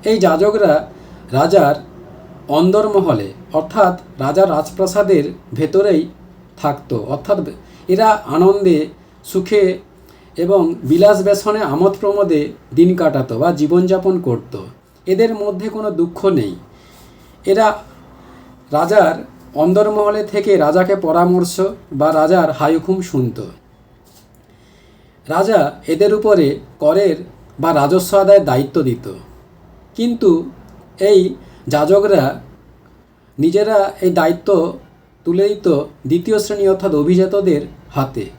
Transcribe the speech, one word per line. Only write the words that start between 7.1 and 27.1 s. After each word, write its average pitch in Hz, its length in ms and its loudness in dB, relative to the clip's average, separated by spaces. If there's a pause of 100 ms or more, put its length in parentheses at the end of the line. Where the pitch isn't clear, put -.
এরা 185 220 2 (160)
আনন্দে, 180 600 2 (380)
সুখে 196 380 0 (760)
এবং 175 460 0
বিলাস 185 400 4
ব্যসনে, 208 400 0
আমোদ 170 360 0
প্রমোদে 202 420 0 (340)
দিন 175 200 4
কাটাতো 139 440 -2
বা 165 120 0
জীবনযাপন 180 680 0
করত। - 340 -6 (520)
এদের 220 300 0
মধ্যে 208 340 -6
কোনো 214 220 -6
দুঃখ 170 340 -4
নেই। 120 300 0 (880)
এরা 208 220 2 (1040)
রাজার 165 420 2 (400)
অন্দরমহলে 208 680 0
থেকে 202 340 -2
রাজাকে 180 380 2
পরামর্শ 175 680 0 (320)
বা 147 180 0
রাজার 156 400 2
হায়হুকুম 160 500 -2
শুনত। 131 380 -6 (1900)
রাজা 190 320 0 (280)
এদের 196 260 2
উপরে 190 460 2 (200)
করের 165 360 2 (440)